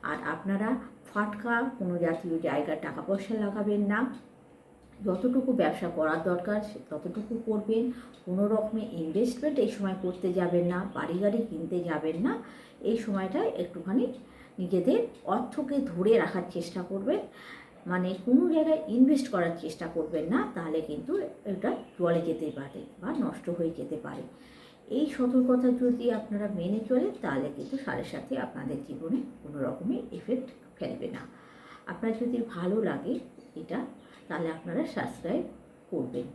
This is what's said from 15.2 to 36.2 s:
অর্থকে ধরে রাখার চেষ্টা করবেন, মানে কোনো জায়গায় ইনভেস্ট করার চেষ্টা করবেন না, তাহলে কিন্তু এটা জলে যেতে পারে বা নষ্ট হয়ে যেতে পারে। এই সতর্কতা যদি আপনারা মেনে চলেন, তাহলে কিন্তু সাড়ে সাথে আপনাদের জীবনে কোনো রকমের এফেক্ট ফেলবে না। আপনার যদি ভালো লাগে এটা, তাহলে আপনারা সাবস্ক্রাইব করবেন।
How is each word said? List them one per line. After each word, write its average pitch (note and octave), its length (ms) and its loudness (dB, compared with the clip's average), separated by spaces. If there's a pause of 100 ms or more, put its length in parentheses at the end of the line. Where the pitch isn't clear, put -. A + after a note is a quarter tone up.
অর্থকে B3+ 560 -2
ধরে F3+ 380 2
রাখার - 280 2 (100)
চেষ্টা F3+ 280 -6
করবেন, G3+ 360 0 (680)
মানে F3+ 240 0 (160)
কোনো C4+ 180 8 (100)
জায়গায় G#3+ 340 4
ইনভেস্ট C4 460 6
করার E3+ 280 2
চেষ্টা D#3+ 260 -6
করবেন D#3+ 460 -2
না, C4+ 60 6 (160)
তাহলে D#3+ 260 -2
কিন্তু D#3+ 300 -6 (340)
এটা G3 260 -2 (280)
জলে E3+ 220 4
যেতে D#3+ 340 -2
পারে C#3 240 -10 (220)
বা G3 80 -6 (100)
নষ্ট - 300 -2
হয়ে E3 280 0
যেতে D3 280 -6
পারে। C#3+ 180 -10 (640)
এই C#4+ 160 2 (120)
সতর্কতা B3 540 6
যদি A#3+ 400 4
আপনারা G#3 360 -2
মেনে F#3 320 0 (100)
চলেন, C#4+ 220 4 (100)
তাহলে C#3+ 340 0
কিন্তু - 220 -8
সাড়ে - 260 -4
সাথে - 340 -6
আপনাদের - 500 -6
জীবনে - 320 -2 (240)
কোনো D3 140 -10 (100)
রকমের G3+ 340 -2 (100)
এফেক্ট A#3+ 380 -2 (280)
ফেলবে - 300 -6
না। - 140 -8 (680)
আপনার A3 340 -2
যদি B3 160 0 (120)
ভালো F3+ 320 0
লাগে D#3+ 320 -2 (420)
এটা, - 240 -6 (480)
তাহলে D#3+ 220 -4
আপনারা E3+ 320 -4 (140)
সাবস্ক্রাইব F#3+ 500 -2 (460)
করবেন। C3+ 440 -4